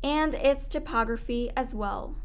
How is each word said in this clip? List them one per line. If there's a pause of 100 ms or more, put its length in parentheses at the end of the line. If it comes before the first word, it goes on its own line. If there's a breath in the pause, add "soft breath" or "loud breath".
and
its
typography
as
well.